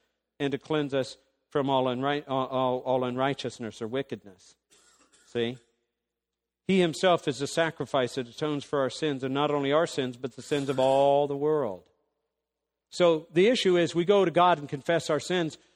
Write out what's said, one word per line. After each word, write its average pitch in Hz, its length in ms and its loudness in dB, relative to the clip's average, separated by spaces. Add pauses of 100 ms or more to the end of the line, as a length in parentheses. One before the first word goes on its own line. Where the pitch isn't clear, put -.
(400)
and 143 140 -2
to 139 40 -4
cleanse 147 360 -4
us 131 240 -4 (320)
from 139 200 -2
all 131 160 2
unri-, 139 440 -2
all, 131 180 -2
all, 127 320 -2
all 127 240 -2
unrighteousness 123 800 -6
or 113 60 -8
wickedness. 110 680 -10 (800)
See? 120 240 -2 (1120)
He 190 120 4
himself 175 480 2
is 127 120 -4
the 139 80 -4
sacrifice 147 680 -2
that 120 140 -6
atones 147 340 -6
for 147 160 -2
our 131 100 0
sins, 139 360 -4
and 131 80 -4
not 147 180 0
only 143 220 0
our 165 140 2
sins, 127 280 -4
but 123 220 -12
the 123 40 -18
sins 139 280 -4
of 131 100 -2
all 139 480 4
the 143 80 -4
world. 139 480 -2 (1080)
So 165 440 2
the 180 140 6
issue 196 280 4
is 170 180 2
we 170 120 0
go 202 180 4
to 175 80 0
God 175 260 4
and 143 120 -10
confess 151 400 -2
our 151 100 0
sins. 175 380 -4 (180)